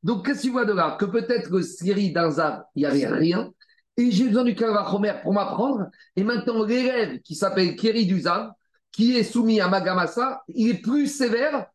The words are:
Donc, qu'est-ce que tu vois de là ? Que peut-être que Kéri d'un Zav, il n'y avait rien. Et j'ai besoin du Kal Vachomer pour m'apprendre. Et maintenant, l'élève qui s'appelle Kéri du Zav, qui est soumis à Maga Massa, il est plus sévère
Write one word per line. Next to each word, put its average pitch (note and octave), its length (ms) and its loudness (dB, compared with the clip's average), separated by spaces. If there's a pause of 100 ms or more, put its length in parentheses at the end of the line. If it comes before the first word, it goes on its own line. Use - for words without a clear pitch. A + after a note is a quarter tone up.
Donc, F#3+ 200 -2
qu'est-ce C4+ 180 -2
que - 20 -
tu B3+ 60 0
vois B3 160 0
de G#3 60 0
là ? E3 280 0
Que G3+ 60 0
peut-être A3+ 440 -2
que F3+ 340 -2
Kéri G3 280 0
d'un E3 180 0
Zav, D3+ 320 -2 (140)
il C#3 40 -2
n'y D3 60 2
avait C#3 220 0
rien. F3 420 0 (460)
Et A#3+ 160 2
j'ai A#3 160 2
besoin A#3 160 2
du A#3 100 2
Kal A3+ 180 0
Vachomer G3+ 420 0 (100)
pour - 80 0
m'apprendre. G3+ 540 0 (280)
Et F#3 80 0
maintenant, A3+ 420 0
l'élève A#3+ 580 0
qui - 120 -14
s'appelle F#3+ 400 0
Kéri A3 320 0
du F3+ 140 2
Zav, F3 300 -2 (420)
qui A#3+ 240 2
est A3+ 80 2
soumis A3+ 360 2
à F3+ 80 2
Maga F#3 260 0
Massa, A#3 540 -2
il A3+ 200 0
est F#3+ 140 0
plus C#4 260 2
sévère B3 680 0